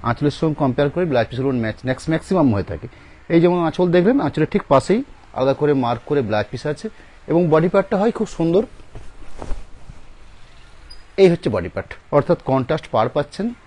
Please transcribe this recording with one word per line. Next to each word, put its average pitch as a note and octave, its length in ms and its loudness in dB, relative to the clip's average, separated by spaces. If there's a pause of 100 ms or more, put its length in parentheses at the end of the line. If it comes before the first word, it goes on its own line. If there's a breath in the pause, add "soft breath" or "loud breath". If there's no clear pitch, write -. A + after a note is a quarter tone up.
আঁচলের C#3 300 0
সঙ্গে D#3 240 0
compare C#3 320 0
করে F3 160 0
ব্লাউজ A#2 200 0
পিসগুলো C3 240 -2 (100)
ম্যাচ-, A2 240 -6
ম্যাক্স-, C3 240 -4
maximum D#3+ 420 0
হয়ে G2 160 -2
থাকে। F#2+ 160 -10 (480 loud breath)
এই E3+ 80 6
যেমন F3 160 4 (100)
আঁচল F3+ 180 0 (100)
দেখলেন, A3 300 4
আঁচলে D3+ 280 0
ঠিক G#3 80 0 (100)
পাশেই F3 280 4 (360)
আলাদা C3+ 240 2
করে D3 120 2 (120)
mark A#2 240 -2
করে D3 200 2
ব্লাউজ G#2 220 0
পিস - 220 -8
আছে F3+ 140 -10 (440 soft breath)
এবং E3+ 120 2 (100)
body D#3+ 200 4
পার্টটা G3 280 2
হয় A3 180 2
খুব G#3+ 180 -2
সুন্দর। E3+ 260 2 (2500)
এই F#3+ 100 8
হচ্ছে E3 220 -2
body F2 200 -2
part, - 160 -8 (260)
অর্থাৎ D3+ 220 2 (120)
contrast C3+ 440 0
পাড় A#2 200 2
পাচ্ছেন। E3+ 320 -4 (200)